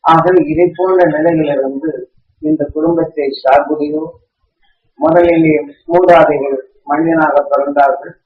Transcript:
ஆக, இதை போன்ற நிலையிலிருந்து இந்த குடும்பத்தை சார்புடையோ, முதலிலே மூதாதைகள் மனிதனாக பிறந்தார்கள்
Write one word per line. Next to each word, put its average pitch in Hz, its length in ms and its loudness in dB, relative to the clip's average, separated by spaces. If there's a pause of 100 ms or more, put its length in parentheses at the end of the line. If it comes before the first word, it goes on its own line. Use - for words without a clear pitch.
ஆக, 160 200 2 (220)
இதை 156 240 0
போன்ற 180 380 0
நிலையிலிருந்து 151 840 -2 (500)
இந்த 151 280 -2
குடும்பத்தை 156 680 -4
சார்புடையோ, 147 680 -2 (960)
முதலிலே 165 540 2 (300)
மூதாதைகள் 156 760 2 (280)
மனிதனாக 156 580 0
பிறந்தார்கள் 143 680 -2 (120)